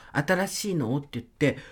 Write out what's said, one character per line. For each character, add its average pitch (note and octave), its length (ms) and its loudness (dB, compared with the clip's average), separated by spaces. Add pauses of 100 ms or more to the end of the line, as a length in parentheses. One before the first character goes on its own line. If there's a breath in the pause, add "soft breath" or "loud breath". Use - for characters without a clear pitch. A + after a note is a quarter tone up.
(120)
新 F#3 360 2
し G3+ 240 -4
い F3+ 40 0
の B2+ 180 2
を D3 40 2
っ C#3+ 40 0
て C#3+ 120 -16
言 A#2+ 100 -6
っ - 20 -20
て、 - 320 0 (140 soft breath)